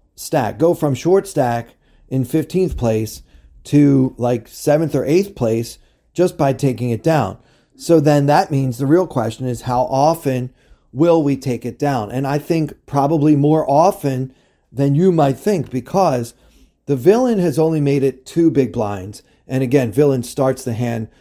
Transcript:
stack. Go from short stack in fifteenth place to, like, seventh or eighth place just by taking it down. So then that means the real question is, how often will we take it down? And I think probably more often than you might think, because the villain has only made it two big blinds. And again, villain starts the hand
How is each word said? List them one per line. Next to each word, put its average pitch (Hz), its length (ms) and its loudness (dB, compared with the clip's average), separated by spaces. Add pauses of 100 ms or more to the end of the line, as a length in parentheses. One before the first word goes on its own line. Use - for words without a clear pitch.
(160)
stack. 110 440 -4
Go 170 160 2
from 147 180 -2
short 190 340 0
stack 120 480 -4 (320)
in 131 160 -2
fifteenth 160 540 -2
place 110 460 -4 (400)
to, 139 540 2
like, 120 300 -2
seventh 151 460 -2
or 135 120 -2
eighth 190 280 0
place 117 460 -4 (340)
just 175 240 0
by 139 160 0
taking 123 380 -2
it 113 100 -4
down. 139 380 0 (380)
So 165 220 4
then 143 280 4
that 160 240 2
means 135 260 -2
the 139 80 -4
real 165 220 2
question 120 400 -6
is, 120 160 -6
how 127 220 -2
often 135 680 0 (380)
will 165 320 2
we 139 120 0
take - 300 -6
it 120 140 -10
down? 127 320 -2
And 131 160 -4
I 143 100 -2
think 160 480 -4
probably 147 500 2
more 151 320 2
often 139 680 0 (360)
than 139 220 0
you 180 180 4
might 143 260 2
think, 190 340 -2
because 127 640 -2 (500)
the 143 100 -2
villain 214 440 2
has 170 180 0
only 160 240 0
made 139 220 0
it 135 220 -4
two 165 260 2
big 123 200 0
blinds. 101 520 -6 (240)
And 131 160 -2
again, 123 280 0
villain 135 300 2
starts 131 420 -4
the 120 100 -6
hand 117 340 -4 (140)